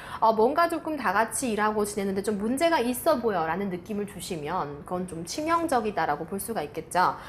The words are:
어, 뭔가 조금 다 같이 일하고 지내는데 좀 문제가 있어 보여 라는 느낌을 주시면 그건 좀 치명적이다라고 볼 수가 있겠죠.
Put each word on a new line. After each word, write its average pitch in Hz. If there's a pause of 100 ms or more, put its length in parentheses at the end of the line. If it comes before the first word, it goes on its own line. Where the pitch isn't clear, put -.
(200)
어, 226
뭔가 294
조금 320
다 220
같이 226
일하고 208
지내는데 196
좀 208
문제가 269
있어 254
보여 196
라는 185
느낌을 202
주시면 156
그건 180
좀 165
치명적이다라고 220
볼 196
수가 214
있겠죠. - (140)